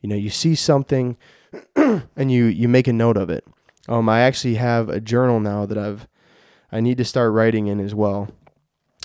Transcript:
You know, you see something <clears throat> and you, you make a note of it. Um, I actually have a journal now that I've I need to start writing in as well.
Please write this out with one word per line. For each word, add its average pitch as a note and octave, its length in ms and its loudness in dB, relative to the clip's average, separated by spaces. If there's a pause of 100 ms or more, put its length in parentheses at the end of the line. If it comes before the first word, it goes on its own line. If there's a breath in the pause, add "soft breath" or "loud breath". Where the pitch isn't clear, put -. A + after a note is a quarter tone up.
You G#2 80 -10
know, G#2 80 -2
you G#2 120 -4
see D#3+ 280 0
something C3+ 600 0 (300 soft breath)
<clears throat> - 300 -10
and F#3+ 560 0
you, A#2+ 140 4
you A2+ 220 0
make B2 200 4
a B2 40 0
note A2+ 240 2
of F#2 140 -2
it. - 160 -6 (420)
Um, A2+ 200 0
I A2 120 4
actually B2 360 0
have A#2 320 0
a F#2 120 -6
journal A#2+ 380 0
now G#2 280 -2
that G#2 120 -6
I've G#2 300 -8 (680 soft breath)
I A2 60 -4
need B2 180 0
to A#2+ 60 0
start A#2 280 0
writing A2 360 2
in G2+ 120 -2
as G2+ 140 -6
well. G2+ 340 -2 (760)